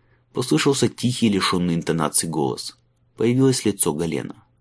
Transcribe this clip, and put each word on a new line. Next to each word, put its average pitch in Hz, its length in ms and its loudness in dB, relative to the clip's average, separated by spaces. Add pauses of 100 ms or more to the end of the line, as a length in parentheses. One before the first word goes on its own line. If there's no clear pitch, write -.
(340)
послышался 139 560 2
тихий, 123 380 0
лишённый 92 460 2
интонаций 82 560 0
голос. 73 480 -4 (400)
Появилось 127 480 2
лицо 101 300 0
Галена. 78 480 -6 (180)